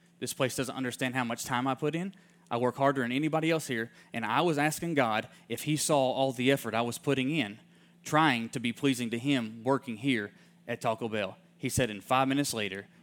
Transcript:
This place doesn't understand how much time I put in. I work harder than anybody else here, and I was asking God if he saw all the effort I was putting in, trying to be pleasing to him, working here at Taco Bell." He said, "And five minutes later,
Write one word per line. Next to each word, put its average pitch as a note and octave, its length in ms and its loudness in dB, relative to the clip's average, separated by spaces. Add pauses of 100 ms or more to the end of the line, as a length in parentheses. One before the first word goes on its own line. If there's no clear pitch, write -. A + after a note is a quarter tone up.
(200)
This - 140 -6
place C3 220 0
doesn't B2+ 200 -4
understand B2+ 400 -4
how C3 80 0
much A#2+ 220 -4
time B2+ 200 0
I C3+ 100 0
put D3+ 200 -2
in. F#3+ 180 -6 (380)
I A#2+ 60 0
work B2 180 2
harder C#3 280 2
than A#2+ 100 -2
anybody D#3 380 2
else D#3+ 160 0
here, A#2 220 -4 (240)
and A#2 120 -4
I A#2+ 160 2
was E3 160 2
asking D#3 380 0
God A2+ 340 2 (180)
if - 160 -6
he D3+ 140 0
saw C#3 340 2
all C3+ 220 2
the B2+ 180 4
effort A#2 220 0
I A2+ 80 2
was A#2+ 160 -4
putting C3 320 0
in, A#2 300 -2 (440)
trying C3+ 460 2
to B2+ 100 -4
be A#2 140 -2
pleasing B2 380 0
to A#2 60 -2
him, A#2 460 -2
working B2 340 -2
here A2 340 -2 (360)
at A#2+ 140 -6
Taco A#2 260 -2
Bell." G#2+ 300 -4 (200)
He C3 120 -6
said, A#2+ 200 0
"And G2+ 140 -8
five C3 240 2
minutes C#3 260 0
later, G2+ 320 -4 (180)